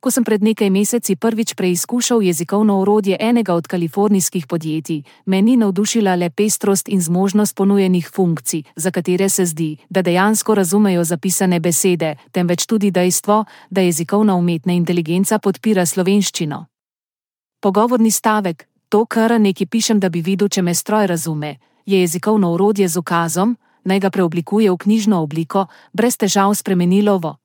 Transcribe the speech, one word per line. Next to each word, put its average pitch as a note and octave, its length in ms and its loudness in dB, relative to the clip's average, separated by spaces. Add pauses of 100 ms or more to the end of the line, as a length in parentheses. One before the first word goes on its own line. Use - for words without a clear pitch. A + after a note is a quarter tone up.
Ko B3+ 80 2
sem B3+ 80 0
pred G#3+ 240 2
nekaj A3 240 2
meseci G3+ 480 0
prvič A3+ 400 -2
preizkušal A3+ 680 -2
jezikovno G3 540 0
orodje G3 440 2
enega A3+ 340 0
od E3+ 120 -2
kalifornijskih F#3 800 -2
podjetij, D#3 560 -4 (220)
me F#3+ 180 0
ni B3 140 4
navdušila G3+ 580 0
le F3 160 0
pestrost G3+ 580 -2
in F#3+ 120 0
zmožnost F#3 560 0
ponujenih F#3+ 560 2
funkcij, E3 500 -2 (140)
za E3+ 140 -4
katere F3+ 380 -2
se F#3+ 180 0
zdi, D#3 300 -4 (120)
da F#3 140 0
dejansko G3 520 2
razumejo F#3+ 500 2
zapisane F3 560 0
besede, E3+ 560 0 (160)
temveč F3 340 -2
tudi G#3 240 0
dejstvo, F#3 540 0 (260)
da F#3+ 100 -2
jezikovna F#3 540 2
umetna F3 380 0
inteligenca F3 680 0
podpira F#3+ 480 0
slovenščino. F3 800 -2 (920)
Pogovorni A3 500 2
stavek, G#3 580 -2 (200)
"To, A3 180 2
kar A3+ 340 2
neki G3 260 2
pišem, A3 340 0
da F#3+ 80 0
bi E3+ 120 -2
videl, F#3+ 280 0
če F#3+ 140 -2
me F3 120 0
stroj G#3 320 0
razume," D#3 500 -6 (300)
je F#3+ 140 2
jezikovno F3+ 520 0
orodje G3 360 2
z E3 80 -4
ukazom, F3 600 -2 (280)
naj F#3+ 160 0
ga F#3+ 100 0
preoblikuje F#3 600 0
v F3+ 60 0
knjižno G#3 460 0
obliko, D#3+ 440 -2 (260)
brez B3 240 0
težav G3 380 0
spremenilo F#3+ 640 2
v D#3 160 -6 (100)